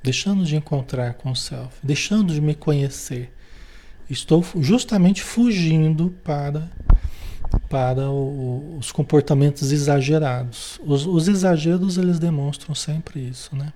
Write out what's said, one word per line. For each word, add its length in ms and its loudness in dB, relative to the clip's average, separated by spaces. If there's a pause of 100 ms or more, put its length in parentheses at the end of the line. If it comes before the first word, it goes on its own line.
Deixando 440 0
de 100 0
encontrar 600 -2
com 160 -6
o 40 -4
self. 480 -8
Deixando 500 2
de 60 0
me 160 2
conhecer. 800 -2 (760)
Estou 320 2
fu-, 220 -4
justamente 580 4
fugindo 1000 2
para, 480 -4 (1000)
para 400 0
o, 40 -2
o, 640 -6
os 160 -10
comportamentos 800 2
exagerados. 1120 0
Os, 200 0
os 220 2
exageros, 720 2
eles 200 2
demonstram 560 -2
sempre 460 -6
isso, 340 -10
né? 220 -6